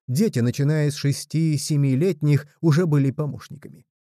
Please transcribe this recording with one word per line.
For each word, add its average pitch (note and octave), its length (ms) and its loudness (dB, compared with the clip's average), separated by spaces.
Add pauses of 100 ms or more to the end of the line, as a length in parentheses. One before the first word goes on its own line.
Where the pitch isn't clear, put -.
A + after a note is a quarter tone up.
дети, D3+ 300 0
начиная C#3+ 520 0
с D3 40 -4
шести-семилетних, D3 1500 0 (160)
уже E3 240 4
были C#3 240 2
помощниками. - 760 -10 (200)